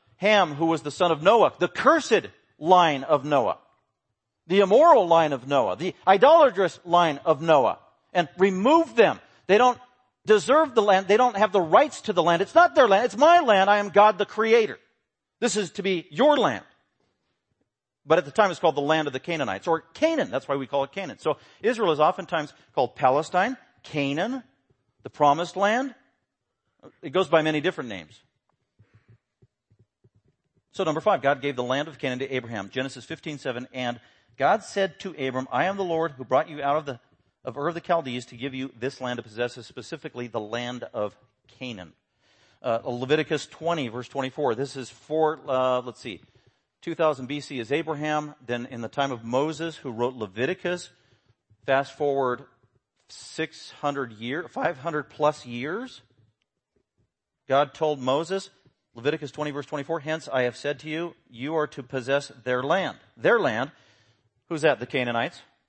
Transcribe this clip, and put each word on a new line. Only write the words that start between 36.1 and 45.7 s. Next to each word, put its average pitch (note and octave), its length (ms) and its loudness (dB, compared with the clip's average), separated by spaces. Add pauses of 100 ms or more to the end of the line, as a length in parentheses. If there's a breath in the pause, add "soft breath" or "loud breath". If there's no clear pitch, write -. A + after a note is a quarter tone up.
who B2+ 120 -16
brought C#3 240 0
you D3 140 -14
out C#3+ 140 0
of D#3 100 -6
the, B2+ 140 -10 (440)
of B2 120 -12
Ur C#3+ 120 -4
of E3+ 60 -6
the E3 60 -10
Chaldees C3+ 460 -4
to B2 100 -20
give B2+ 180 -8
you C3 240 -10
this B2+ 220 -8
land B2 180 -6
to A#2 40 -8
possess, A#2 320 -8 (120)
specifically B2 600 -14
the A2+ 140 -8
land A#2+ 440 -8 (100)
of G#2 220 -6 (420)
Canaan." G#2 340 -14 (720)
Uh, A#2 220 -2
Leviticus C#3+ 600 -2
twenty, D#3+ 420 -6
verse A#2 200 -12
twenty-four. C3 460 -4
This C3 220 -8
is B2+ 120 -12
for, D#3 600 -2
uh, B2+ 320 0